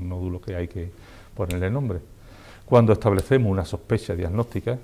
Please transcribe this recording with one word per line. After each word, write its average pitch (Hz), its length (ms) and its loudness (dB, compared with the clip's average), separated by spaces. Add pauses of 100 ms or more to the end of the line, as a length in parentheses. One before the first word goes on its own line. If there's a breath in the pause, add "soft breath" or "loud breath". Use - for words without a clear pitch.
un 90 80 -8
nódulo 90 320 -6
que 92 140 -10
hay 87 120 -4
que 87 240 -10 (420 loud breath)
ponerle 90 360 -4
nombre. 113 300 -4 (640 loud breath)
Cuando 117 280 6
establecemos 113 580 2
una 95 120 0
sospecha - 520 -4
diagnóstica, 101 680 -4